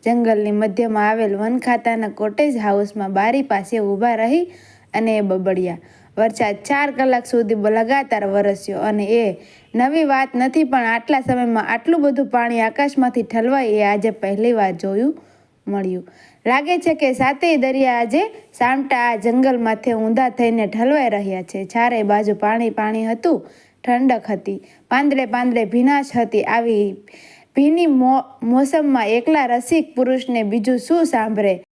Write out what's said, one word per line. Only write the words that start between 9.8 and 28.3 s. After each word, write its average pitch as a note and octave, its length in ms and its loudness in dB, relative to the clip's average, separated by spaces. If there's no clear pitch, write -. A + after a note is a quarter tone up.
વાત C4+ 320 0
નથી, C4 280 2
પણ B3+ 220 0
આટલા A#3 340 0
સમયમાં B3 500 -2
આટલું E4 320 0
બધું C#4 260 2
પાણી A#3 340 0
આકાશમાંથી B3 600 0
ઠલવાય A#3+ 440 0
એ G#3 160 2
આજે G#3 260 0
પહેલી G#3+ 440 -2
વાર G3 180 0
જોયું G3 440 -2
મળ્યું. F#3 400 -4
લાગે D4 300 0
છે E4 160 0
કે C#4+ 200 0
સાતેય C#4 440 0
દરિયા C4 360 2
આજે A#3+ 340 0
સામટા C4 440 0
આ A#3+ 180 0
જંગલ B3 420 2
માથે A3+ 340 -2
ઊંધા A3+ 380 0
થઈને A#3 380 0
ઠલવાઈ B3 420 0
રહ્યા G3 320 -4
છે." G3 240 -10
ચારેય A#3 380 0
બાજુ G#3 320 0
પાણી A3 340 0
પાણી A3 360 -4
હતું, A3+ 400 -2
ઠંડક B3 460 2
હતી, G3 320 -6
પાંદડે C4+ 360 2
પાંદડે A#3+ 400 0
ભીનાશ C4 400 2
હતી. A3+ 280 0
આવી A3 520 0
ભીની D#4 300 4
મો-, C4 600 2